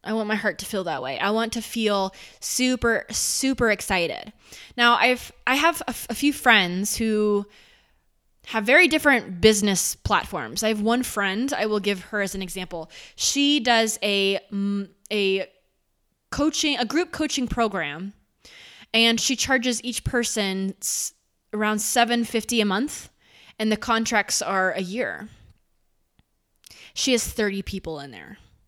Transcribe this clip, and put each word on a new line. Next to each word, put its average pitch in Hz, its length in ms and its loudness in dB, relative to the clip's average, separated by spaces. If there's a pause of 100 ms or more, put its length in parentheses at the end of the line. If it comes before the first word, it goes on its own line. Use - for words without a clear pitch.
I 214 100 -6
want 220 140 -2
my 214 80 0
heart 208 240 -2
to - 60 -12
feel 190 200 -4
that 143 180 -4
way. 131 160 -6
I 196 100 0
want 226 240 0
to 233 80 -6
feel 202 540 -2 (240)
super, 247 720 0
super 254 580 0
excited. 196 640 -2 (420)
Now, 240 200 6
I've, 247 360 2 (140)
I 247 100 2
have 311 260 2
a, - 80 -6
f-, - 200 -8
a 220 60 -4
few 285 180 2
friends 196 640 2
who 214 480 2 (1000)
have 220 160 -2
very 294 240 8
different 247 540 2
business 202 520 4
platforms. 160 720 -2
I 214 60 2
have 214 120 -2
one 233 220 2
friend, 214 500 -2
I 220 140 -2
will 208 120 0
give 190 260 -2
her 208 160 -4
as 196 120 -4
an 190 80 -8
example. 180 480 -10 (260)
She 285 440 2
does 226 420 2
a, 196 380 0 (120)
mm, 202 380 -4 (220)
a 196 360 0 (840)
coaching, 294 480 0
a 247 60 0
group 339 260 -2
coaching 277 360 -2
program, 190 680 -4 (800)
and 226 280 6
she 247 140 2
charges 247 480 0
each 240 200 -6
person 196 800 0
s-, - 320 -4 (400)
around 214 260 0
seven 233 440 2
fifty 226 360 -2
a 214 60 4
month, 208 440 -2 (500)
and 214 120 0
the 214 60 2
contracts 220 640 0
are 185 300 0
a 196 100 -4
year. 180 480 -6 (1600)
She - 200 0
has 226 140 0
thirty 202 340 -4
people 165 380 -8
in 139 120 -14
there. 95 260 -18 (300)